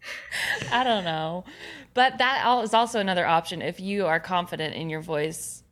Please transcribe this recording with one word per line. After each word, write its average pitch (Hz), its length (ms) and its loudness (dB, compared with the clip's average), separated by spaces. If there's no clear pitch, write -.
I 247 140 2
don't 214 200 0
know. 160 400 -4
But 254 240 4
that 254 260 2
al-, 240 180 4
is 220 120 -2
also 233 260 4
another 185 260 2
option. 165 360 2
If 175 180 -6
you 196 260 -2
are 160 140 4
confident 170 540 -2
in 160 160 -6
your 156 100 -4
voice 160 720 -4